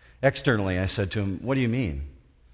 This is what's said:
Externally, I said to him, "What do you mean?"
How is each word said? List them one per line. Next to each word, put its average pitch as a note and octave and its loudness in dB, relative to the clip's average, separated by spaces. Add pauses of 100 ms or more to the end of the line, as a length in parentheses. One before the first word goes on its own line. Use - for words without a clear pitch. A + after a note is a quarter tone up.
(200)
Externally, G#2+ 2
I F#2 0
said F#2+ -2
to G#2+ -2
him, G2 -2
"What B2+ -2
do C3+ 0
you A#2+ 2
mean?" D#2 -2 (460)